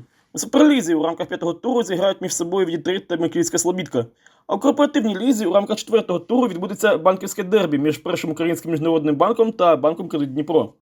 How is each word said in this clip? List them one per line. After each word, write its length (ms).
У 40
Суперлізі 560
у 100
рамках 240
п'ятого 260
туру 300
зіграють 380
між 140
собою 300
Вітрит 420
та 100
Микільська 400
Слобідка. 480
А 80
у 40
корпоративній 580
лізі 280
у 80
рамках 240
четвертого 420
туру 280
відбудеться 500
банківське 460
дербі 340
між 200
Першим 340
українським 400
міжнародним 440
банком 360
та 240
Банком 320
Кредит 260
Дніпро. 500